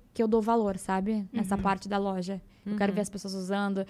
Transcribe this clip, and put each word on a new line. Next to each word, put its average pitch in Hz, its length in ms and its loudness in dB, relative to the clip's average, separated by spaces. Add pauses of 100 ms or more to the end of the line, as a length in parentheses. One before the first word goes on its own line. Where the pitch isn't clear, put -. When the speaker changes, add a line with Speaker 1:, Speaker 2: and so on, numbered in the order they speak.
(140)
Speaker 1:
que 233 100 2
eu 220 60 4
dou 226 120 6
valor, 214 360 2
sabe? 196 560 -2
Nessa 196 220 0
Speaker 2:
Uhum. 196 60 0
Speaker 1:
parte 196 280 0
da 202 80 0
loja. 190 440 -2 (240)
Eu 208 120 -4
quero 202 140 2
Speaker 3:
Uhum. 190 40 -4
Speaker 1:
ver 208 60 2
as 196 80 -2
pessoas 190 240 -8
usando, 196 560 -2